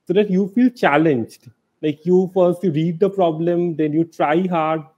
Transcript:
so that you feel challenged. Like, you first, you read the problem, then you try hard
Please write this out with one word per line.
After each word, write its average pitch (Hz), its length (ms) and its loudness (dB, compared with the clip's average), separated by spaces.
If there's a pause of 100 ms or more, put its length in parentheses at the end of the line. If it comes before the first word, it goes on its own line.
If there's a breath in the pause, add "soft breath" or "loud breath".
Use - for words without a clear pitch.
so 180 60 -4
that 208 180 2
you 190 180 0
feel 247 220 2
challenged. 147 760 0 (340)
Like, 151 240 -6
you 180 260 2
first, 180 300 2
you 190 80 0
read 160 280 -2
the 196 100 2
problem, 170 680 -2
then 151 180 -2
you 165 100 0
try 165 440 -2
hard 160 340 -2 (160)